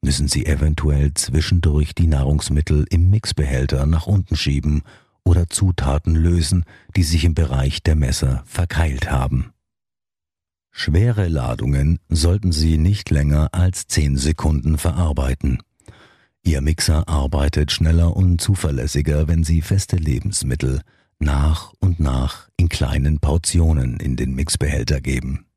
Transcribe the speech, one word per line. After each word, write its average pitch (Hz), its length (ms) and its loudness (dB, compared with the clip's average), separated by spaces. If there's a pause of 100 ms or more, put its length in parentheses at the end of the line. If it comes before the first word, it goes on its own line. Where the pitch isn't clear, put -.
müssen 69 240 -2
Sie - 160 -2
eventuell 73 680 0
zwischendurch 78 800 0
die 87 120 2
Nahrungsmittel 76 840 0
im 87 180 4
Mixbehälter 69 760 0
nach 80 200 0
unten 95 300 0
schieben 73 460 -2 (420)
oder 85 240 4
Zutaten 82 680 0
lösen, 85 500 2 (300)
die 95 80 2
sich 80 220 0
im 85 100 2
Bereich 69 480 0
der 78 140 2
Messer 65 500 0
verkeilt 82 640 -2
haben. 65 440 -2 (1200)
Schwere 101 520 0
Ladungen 69 800 0
sollten 85 420 0
Sie 78 280 2
nicht 95 300 0
länger 73 440 2
als 90 340 -2
zehn 71 300 0
Sekunden 76 600 0
verarbeiten. 69 880 -2 (800)
Ihr 73 200 0
Mixer 78 460 0
arbeitet 73 640 0
schneller 82 460 2
und 90 240 2
zuverlässiger, 73 880 0
wenn 82 160 2
Sie 80 180 0
feste 95 340 -2
Lebensmittel 65 840 -2 (400)
nach 73 580 0
und 85 220 0
nach 65 560 -2
in 87 120 2
kleinen 73 520 0
Portionen 78 800 0
in 65 160 -4
den 64 180 -4
Mixbehälter 69 680 -2
geben. 65 460 -6 (100)